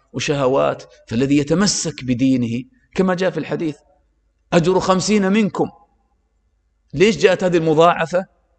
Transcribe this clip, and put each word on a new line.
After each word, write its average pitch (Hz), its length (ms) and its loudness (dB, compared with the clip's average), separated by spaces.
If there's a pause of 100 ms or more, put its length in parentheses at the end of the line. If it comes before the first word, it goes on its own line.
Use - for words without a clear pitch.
(120)
وشهوات، 139 720 -2 (260)
فالذي 135 300 0
يتمسك 160 640 -2
بدينه 123 600 -2 (300)
كما 190 200 0
جاء 170 160 -2
في 147 80 -8
الحديث: 151 380 -6 (760)
"أجر 175 280 2
خمسين 190 520 0
منكم". 202 380 0 (1200)
ليش 180 220 2
جاءت 185 280 2
هذه 180 120 2
المضاعفة؟ 165 680 2 (340)